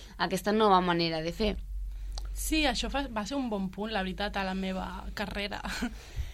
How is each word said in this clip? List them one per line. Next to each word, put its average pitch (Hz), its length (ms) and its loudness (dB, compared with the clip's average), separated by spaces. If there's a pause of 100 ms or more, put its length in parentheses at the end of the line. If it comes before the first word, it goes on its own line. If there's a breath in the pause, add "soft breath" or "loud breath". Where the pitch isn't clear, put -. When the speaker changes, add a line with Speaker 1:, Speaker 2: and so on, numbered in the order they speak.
(160 loud breath)
Speaker 1:
aquesta 185 360 2
nova 214 280 8
manera 170 420 2
de 170 100 -2
fer. 208 240 0 (760 soft breath)
Speaker 2:
Sí, - 340 2
això 214 220 2
fa, 269 220 0
va 214 160 -2
ser 262 100 -4
un 262 140 0
bon 196 180 0
punt, 202 240 -4
la 202 120 0
veritat, 202 320 -4
a 196 80 0
la 185 100 -2
meva 190 580 -4
carrera. 202 520 -4
<laughs> 208 60 -6 (640 loud breath)